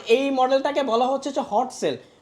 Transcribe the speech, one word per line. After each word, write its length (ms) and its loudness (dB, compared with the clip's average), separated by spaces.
এই 220 4
মডেলটাকে 540 2
বলা 220 2
হচ্ছে 260 -2
যে 180 -4
হট 220 0
সেল, 260 -4